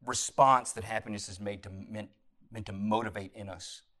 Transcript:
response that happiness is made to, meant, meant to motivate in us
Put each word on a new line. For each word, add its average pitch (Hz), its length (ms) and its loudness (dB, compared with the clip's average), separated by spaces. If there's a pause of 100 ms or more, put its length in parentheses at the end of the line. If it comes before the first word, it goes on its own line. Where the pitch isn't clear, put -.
response 123 680 6
that - 100 -6
happiness 110 460 -4
is 92 100 -12
made 101 240 -6
to, 101 60 -10
meant, 98 400 -10 (420)
meant 110 160 -8
to 101 60 -8
motivate 104 640 0
in 101 140 -12
us - 320 -12 (200)